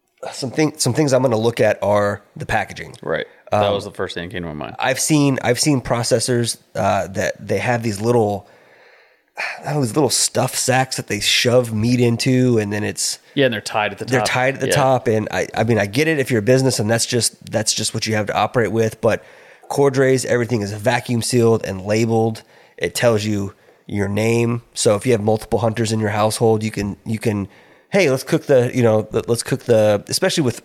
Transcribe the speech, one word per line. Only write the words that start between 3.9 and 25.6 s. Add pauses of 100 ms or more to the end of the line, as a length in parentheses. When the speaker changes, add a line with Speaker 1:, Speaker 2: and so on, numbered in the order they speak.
Speaker 2:
first
thing
that
came
to
my
mind.
Speaker 1:
I've
seen,
I've
seen
processors, (180)
uh,
that
they
have
these
little, (1120)
I
don't
know,
these
little
stuff
sacks
that
they
shove
meat
into,
and
then
it's (160)
Speaker 2:
Yeah,
and
they're
tied
at
the
Speaker 1:
they're
Speaker 2:
top.
Speaker 1:
tied
at
the
Speaker 2:
Yeah.
Speaker 1:
top,
and
I,
I
mean,
I
get
it
if
you're
a
business
and
that's
just,
that's
just
what
you
have
to
operate
with.
But (460)
Cordray's,
everything
is
vacuum
sealed
and
labeled. (340)
It
tells
you (340)
your
name. (140)
So
if
you
have
multiple
hunters